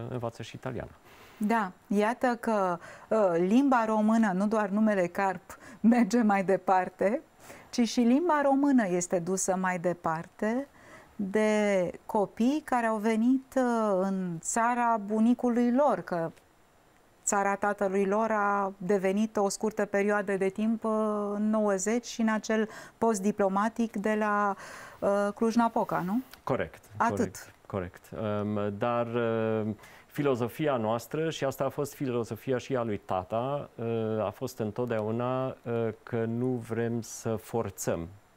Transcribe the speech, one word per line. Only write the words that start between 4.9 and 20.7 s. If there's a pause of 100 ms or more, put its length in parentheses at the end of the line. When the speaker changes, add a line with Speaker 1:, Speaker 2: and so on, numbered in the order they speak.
Speaker 2:
CARP, (100)
<laughs>
merge
mai
departe, (500)
ci
și
limba
română
este
dusă
mai
departe (480)
de (140)
copii
care
au
venit,
uh,
în
țara
bunicului
lor,
că (920)
țara
tatălui
lor
a
devenit
o
scurtă
perioadă
de
timp,